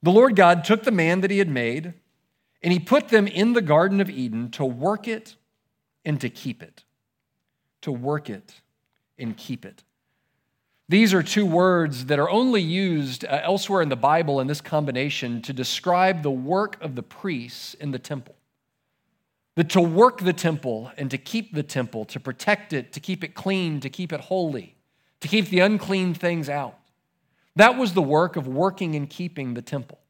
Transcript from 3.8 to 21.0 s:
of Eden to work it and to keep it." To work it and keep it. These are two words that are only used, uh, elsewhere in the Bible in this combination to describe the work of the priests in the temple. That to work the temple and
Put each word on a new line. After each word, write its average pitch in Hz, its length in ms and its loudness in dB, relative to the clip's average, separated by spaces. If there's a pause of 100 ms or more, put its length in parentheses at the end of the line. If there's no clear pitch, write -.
of 190 120 0
Eden 120 400 -6
to 147 140 -6
work 165 420 -4
it - 280 -10 (720)
and 151 160 -4
to 123 80 -4
keep - 320 -12
it." - 220 -20 (960)
To 156 100 -8
work 139 380 -6
it - 320 -14 (560)
and 113 180 -8
keep - 300 -12
it. - 180 -20 (1040)
These 196 280 6
are 175 80 4
two 208 240 0
words 165 580 2
that 143 140 0
are 151 100 2
only 226 320 2
used, 160 640 -2
uh, 139 160 -2
elsewhere 190 400 0
in 156 80 0
the 131 60 0
Bible 143 440 2
in 131 80 -2
this 147 140 -4
combination 135 840 -4
to - 80 -10
describe 175 720 0
the 147 80 -2
work 165 500 -2
of 147 160 -10
the 120 60 -10
priests - 720 -10
in 147 160 -10
the 131 80 -6
temple. 127 380 -12 (1200)
That 165 160 0
to 190 100 4
work 170 380 4
the 180 140 0
temple 127 640 -4
and 139 140 -6